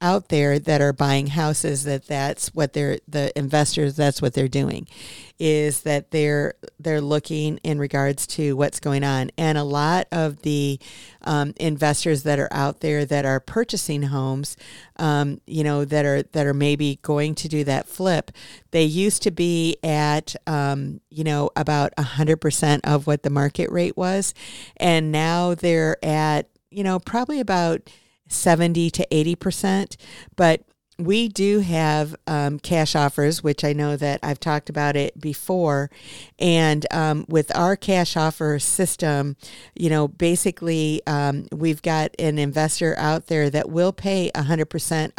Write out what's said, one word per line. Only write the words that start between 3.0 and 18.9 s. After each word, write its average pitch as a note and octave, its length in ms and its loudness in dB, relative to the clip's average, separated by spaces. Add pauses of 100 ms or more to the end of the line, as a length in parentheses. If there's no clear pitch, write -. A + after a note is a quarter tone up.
the D3 280 -2
investors, D3 600 0
that's D3 260 2
what C3+ 120 0
they're C3+ 120 2
doing, C#3 400 -2 (500)
is D3+ 440 0
that D3 320 -2
they're, D3 420 0 (240)
they're D3+ 220 0
looking D3+ 640 -2
in D3 160 -2
regards C#3 480 0
to D3 260 -2
what's C#3+ 240 0
going C#3 240 0
on. C3+ 340 -2
And D#3 220 0
a D3 60 -2
lot D3 480 0
of D#3+ 300 -4
the, C#3+ 360 0 (440)
um, D3 340 -2
investors D3+ 640 0
that D3 160 0
are C#3 140 -2
out C#3+ 280 -2
there D3 240 0
that C#3 200 0
are C3+ 160 0
purchasing F#3+ 600 -4
homes, C3+ 540 -4 (400)
um, C#3+ 500 0
you D#3 180 -2
know, D3 220 2
that D3 180 0
are, C#3+ 180 2
that D3 240 -2
are C#3+ 80 2
maybe C#3+ 480 0
going D3+ 340 0
to - 120 -8
do D3+ 160 -2
that C3+ 240 -2
flip, F#3 420 -2 (400)
they D#3+ 140 4
used F3+ 380 2